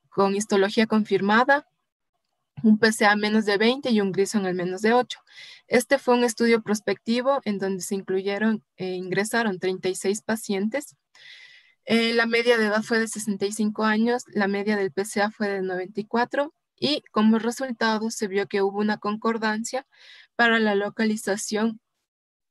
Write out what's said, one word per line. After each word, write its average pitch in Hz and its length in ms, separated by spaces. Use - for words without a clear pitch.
con 196 260
histología 208 520
confirmada, 214 800
un 214 160
P 220 120
C 220 140
A 208 100
menos 214 300
de 202 140
veinte 247 320
y 214 100
un 196 100
Gleason 190 360
al 180 80
menos 185 260
de 220 120
ocho. 247 260
Este 262 320
fue 247 160
un 247 80
estudio 233 400
prospectivo 233 840
en 202 140
donde 190 240
se - 100
incluyeron, 202 720
eh, 185 180
ingresaron 196 640
treinta 185 300
y 185 40
seis 202 300
pacientes. 214 720
Eh, 233 280
la 233 120
media 233 320
de 220 80
edad 214 180
fue 226 160
de 226 80
sesenta 208 380
y 202 60
cinco 214 320
años, 226 440
la 202 200
media 202 300
del 190 140
P 196 140
C 214 160
A 214 100
fue 214 160
de 196 140
noventa 185 400
y 214 40
cuatro, 269 480
y 285 360
como 220 280
resultado 226 720
se 220 160
vio 196 200
que 202 140
hubo 196 180
una 214 180
concordancia 220 880
para 226 240
la 214 160
localización 214 1040